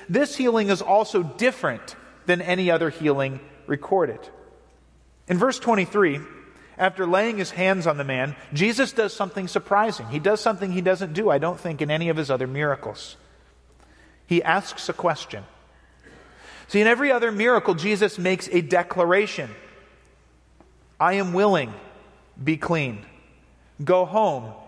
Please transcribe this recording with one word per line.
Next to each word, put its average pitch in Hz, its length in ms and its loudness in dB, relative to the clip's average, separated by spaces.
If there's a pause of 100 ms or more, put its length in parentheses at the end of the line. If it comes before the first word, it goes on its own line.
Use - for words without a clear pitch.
this 262 280 0
healing 226 320 2
is 185 120 2
also 202 440 2
different 151 720 -2 (300)
than 180 140 2
any 180 300 0
other 165 180 2
healing 139 520 -2 (260)
recorded. 147 540 0 (1080)
In 180 100 0
verse 240 220 2
twenty-three, 190 600 2 (580)
after 185 280 0
laying 208 320 0
his 180 120 -4
hands 185 380 0
on 151 80 2
the 143 80 -4
man, 135 320 -4 (160)
Jesus 220 400 0
does 214 200 0
something 190 360 -6
surprising. 202 580 0
He 139 140 -6
does 208 200 2
something 196 300 -2
he 180 100 -2
doesn't 180 340 0
do, 208 140 0
I 143 100 4
don't 165 200 -4
think, 160 240 -6
in 147 80 -2
any 160 180 0
of 160 80 0
his 147 140 -4
other 131 160 -2
miracles. 135 680 -6 (1120)
He 170 160 2
asks - 440 -2
a 175 40 -2
question. 147 500 -4 (1300)
See, 202 120 2
in 214 60 6
every 247 240 4
other 240 220 2
miracle, 220 420 2
Jesus 196 420 0
makes 185 300 -2
a 175 140 2
declaration. 175 880 0 (1500)
"I 175 140 2
am 196 180 -2
willing, 175 420 2 (640)
be 156 160 0
clean. 139 500 -4 (760)
Go 180 220 4
home, 156 480 0 (160)